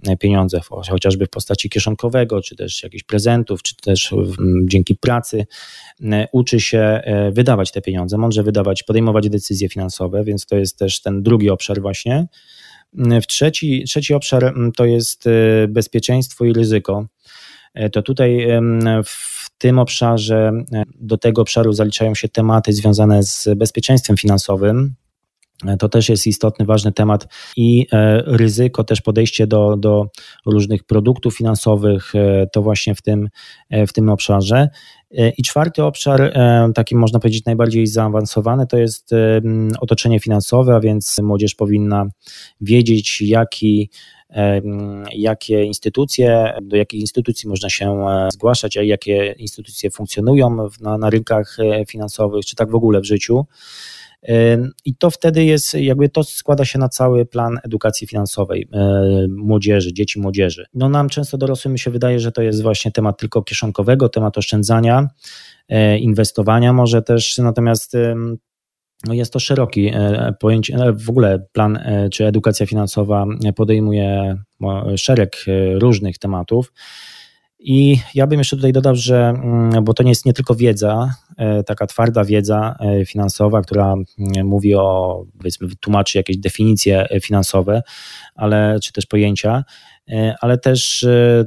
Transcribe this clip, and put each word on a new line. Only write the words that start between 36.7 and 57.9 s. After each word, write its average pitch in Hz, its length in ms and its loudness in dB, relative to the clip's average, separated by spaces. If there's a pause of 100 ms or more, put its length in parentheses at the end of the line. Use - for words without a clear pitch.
taki 117 200 -2
można 113 240 2
powiedzieć 110 260 -2
najbardziej 113 420 0
zaawansowany, 110 800 0
to 123 100 0
jest, 117 360 -2
e, 110 240 4
m, 110 420 0
otoczenie 113 400 2
finansowe, 120 560 2
a 113 40 6
więc 107 440 -2
młodzież 104 320 0
powinna 104 500 0 (560)
wiedzieć, 113 600 2
jaki, 104 680 0 (400)
e, - 60 -14
m, 101 680 -4 (120)
jakie 107 480 -2
instytucje, 113 960 0
do 98 160 -2
jakich 104 240 -2
instytucji 110 480 -6
można 98 200 -6
się, 98 380 -2
e, 95 260 0
zgłaszać, 110 440 -2
a 104 60 0
jakie 101 540 -2
instytucje - 540 -10
funkcjonują 113 800 0
w, 104 120 -20
na, 107 160 -4
na 107 120 0
rynkach, 107 500 -2
e, 107 260 0
finansowych, 104 600 -6
czy - 100 -12
tak 110 160 -2
w 113 40 -2
ogóle 110 260 2
w 98 40 -8
życiu. 113 400 0 (840)
Ym, 117 420 2 (140)
i 135 100 -4
to 175 140 2
wtedy 160 360 0
jest, 156 280 0
jakby 139 360 2
to 156 140 -2
składa 143 420 -2
się 135 140 -4
na 131 100 0
cały 123 360 0
plan 117 380 -4
edukacji 110 440 -4